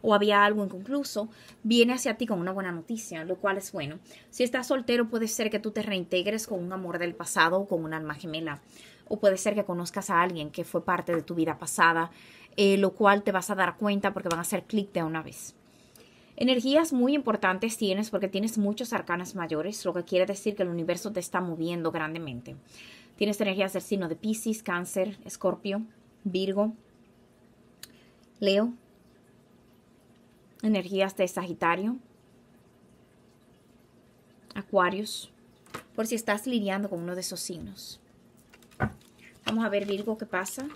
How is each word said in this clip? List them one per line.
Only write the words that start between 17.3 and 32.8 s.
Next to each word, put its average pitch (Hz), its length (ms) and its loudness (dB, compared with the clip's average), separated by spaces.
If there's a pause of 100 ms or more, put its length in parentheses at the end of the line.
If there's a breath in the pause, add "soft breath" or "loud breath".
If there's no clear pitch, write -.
tienes 208 320 0
porque 190 180 0
tienes 220 300 -2
muchos 214 340 -2
arcanas 175 420 -4
mayores, 165 520 -4
lo 170 80 -2
que 175 100 -2
quiere 185 220 2
decir 202 300 -4
que 196 60 0
el 180 60 2
universo 170 420 -2
te 185 100 -4
está 180 200 -2
moviendo 165 500 -2
grandemente. 156 680 -6 (600 loud breath)
Tienes 208 240 0
energías 196 320 0
del 180 100 -2
signo 185 260 -2
de 160 80 -4
Piscis, 220 460 -2
Cáncer, 185 640 -2
Escorpio, 196 580 -2 (420)
Virgo, 196 500 0 (1700 loud breath)
Leo, 208 340 4 (1900)
energías 190 540 2
de 185 100 4
Sagitario, 180 680 0 (2500)